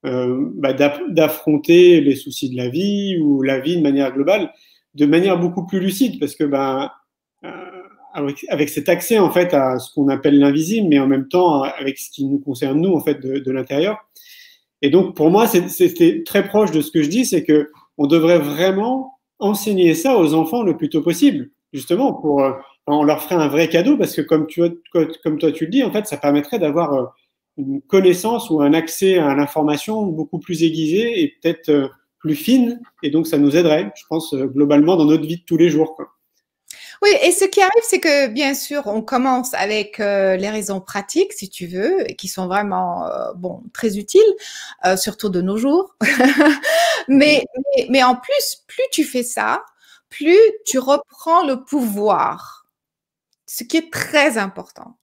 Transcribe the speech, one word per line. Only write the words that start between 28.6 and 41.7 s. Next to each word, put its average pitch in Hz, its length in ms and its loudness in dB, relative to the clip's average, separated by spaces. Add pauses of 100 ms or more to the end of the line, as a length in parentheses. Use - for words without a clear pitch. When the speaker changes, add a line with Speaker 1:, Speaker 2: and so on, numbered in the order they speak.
Speaker 1:
un 143 120 4
accès 175 460 0
à 143 160 0
l'information 147 720 -2
beaucoup 160 320 -8
plus 160 240 -4
aiguisé 165 580 0
et 147 200 -2
peut-être, 165 280 -4
euh, 143 180 2 (320)
plus 156 160 -4
fine, 240 440 0 (240)
et 147 60 -2
donc 160 180 0
ça 160 100 -2
nous 143 200 4
aiderait, 170 400 2
je - 100 -20
pense, 160 260 -6
euh, 135 120 -4
globalement 147 500 4
dans 160 100 4
notre 151 220 2
vie 170 100 -6
de - 80 -18
tous 165 120 -2
les 170 120 6
jours, 156 260 0
quoi. 147 120 -16 (960)
Speaker 2:
Oui, 403 60 6 (120)
et 339 100 4
ce 359 120 0
qui 381 160 0
arrive, 403 240 4
c'est 381 160 -2
que, 285 280 2
bien 269 260 -2
sûr, 285 320 -6
on 208 160 -4
commence 254 520 -2
avec, 208 460 -4
euh, 196 380 0
les 196 120 -4
raisons 208 300 -6
pratiques, 311 540 -4
si - 160 -14
tu - 180 -14
veux, 233 420 -2